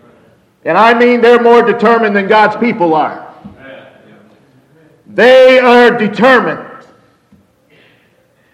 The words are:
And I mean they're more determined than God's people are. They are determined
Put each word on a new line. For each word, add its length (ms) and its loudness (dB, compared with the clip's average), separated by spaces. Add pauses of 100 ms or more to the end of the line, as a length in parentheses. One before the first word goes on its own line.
(640)
And 140 -4
I 160 2
mean 260 0
they're 220 2
more 200 2
determined 540 -2
than 100 -4
God's 300 0
people 380 -4
are. 400 -8 (1700)
They 520 2
are 400 2
determined 880 -4 (1700)